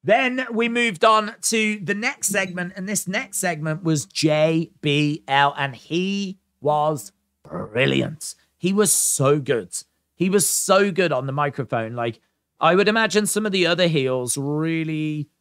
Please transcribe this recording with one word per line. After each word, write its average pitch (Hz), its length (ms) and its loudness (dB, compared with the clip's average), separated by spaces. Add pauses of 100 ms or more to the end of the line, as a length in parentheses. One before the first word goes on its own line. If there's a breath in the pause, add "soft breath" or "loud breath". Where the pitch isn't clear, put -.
Then 254 480 2
we 233 160 0
moved 233 380 0
on 220 380 4
to 214 360 0
the 196 140 -6
next 233 340 -4
segment, 185 480 -4
and 196 140 -8
this 196 180 -4
next 220 300 -6
segment 160 460 -4
was 160 220 0
J 156 680 0 (100)
B 147 480 0
L, 139 280 4
and 139 180 -4
he 190 640 -4 (200)
was 151 540 -2 (300)
brilliant. - 920 -2 (220)
He 185 160 -2
was 208 200 2
so 143 460 2
good. 120 360 -4 (380)
He 185 160 0
was 196 160 4
so 196 460 2
good 165 200 0
on 135 140 -2
the 135 60 -6
microphone. 127 640 -4
Like, 120 240 -4 (400)
I 165 160 4
would 202 120 4
imagine 214 380 2
some 214 220 -2
of 202 40 -2
the 185 140 2
other 170 220 2
heels 131 500 0
really 156 920 -4 (120)